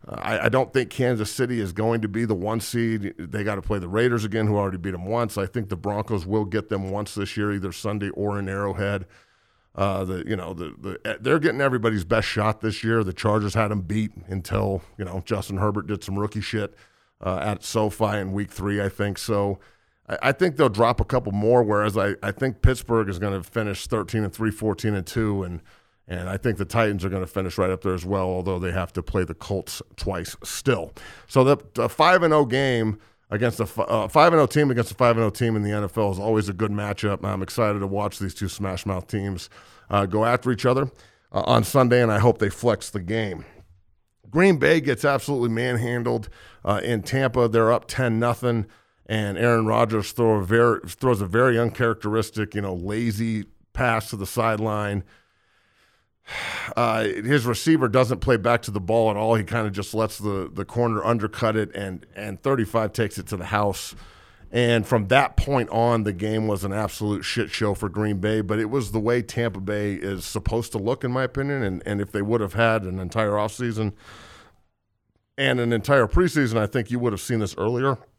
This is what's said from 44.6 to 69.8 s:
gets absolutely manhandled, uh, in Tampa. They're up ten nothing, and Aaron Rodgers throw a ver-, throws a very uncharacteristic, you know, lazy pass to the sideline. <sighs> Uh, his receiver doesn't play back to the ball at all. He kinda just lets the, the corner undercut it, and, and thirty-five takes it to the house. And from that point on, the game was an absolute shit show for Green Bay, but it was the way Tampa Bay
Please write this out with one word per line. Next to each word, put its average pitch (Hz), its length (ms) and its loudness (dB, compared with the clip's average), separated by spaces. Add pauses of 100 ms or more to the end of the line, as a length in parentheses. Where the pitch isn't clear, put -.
gets 131 240 -2
absolutely 135 460 2
manhandled, 120 800 -2 (340)
uh, 101 180 0
in 113 200 0
Tampa. 123 480 2
They're 113 240 4
up - 160 0
ten 120 280 0
nothing, 117 480 0 (420)
and 104 300 -2
Aaron 117 280 4
Rodgers 110 480 2
throw 113 260 4
a - 20 0
ver-, 117 460 4
throws 117 320 0
a 101 60 -2
very 117 340 4
uncharacteristic, 110 960 -2
you 104 60 -2
know, 95 140 -4
lazy 107 680 -2 (300)
pass 113 380 0
to 117 40 -8
the 98 100 -6
sideline. 107 840 -2
<sighs> - 1200 -20 (420)
Uh, 110 300 2
his 113 400 2
receiver 131 420 2
doesn't 117 320 2
play 127 160 4
back 113 260 2
to - 80 -8
the 104 120 -4
ball 110 280 4
at 101 60 0
all. 110 200 2
He 104 100 0
kinda 107 260 -2
just 95 220 -6
lets 110 240 0
the, 98 360 -4
the 98 120 -6
corner 117 360 0
undercut 110 540 0
it, 107 180 0
and, 95 400 -6
and 101 300 -10
thirty-five 117 480 0
takes 107 260 -2
it 90 100 -10
to 104 100 -6
the 87 80 -8
house. 104 500 -2 (560)
And 117 340 4
from 110 220 2
that 131 300 4
point 131 320 0
on, 117 340 2
the 104 80 0
game 107 340 -2
was 101 200 0
an 95 80 -2
absolute 104 500 -2
shit 107 260 -2
show 104 240 0
for 104 140 -4
Green 104 300 -2
Bay, 107 240 0
but 107 180 0
it 110 100 0
was 117 220 -2
the 110 80 0
way 120 220 2
Tampa 110 400 -4
Bay 104 320 -2